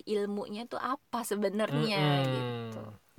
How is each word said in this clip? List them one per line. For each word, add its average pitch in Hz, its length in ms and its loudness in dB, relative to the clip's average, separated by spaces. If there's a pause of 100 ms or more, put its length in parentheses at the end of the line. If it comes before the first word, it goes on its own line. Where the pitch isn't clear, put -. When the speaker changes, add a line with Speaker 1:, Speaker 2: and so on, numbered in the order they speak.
(140)
Speaker 1:
ilmunya 208 460 -2 (100)
tuh - 80 -6 (120)
apa - 280 -4 (120)
sebenarnya, 208 680 2
Speaker 2:
Mm-mm. 139 360 4
Speaker 1:
gitu. 117 420 -4 (420)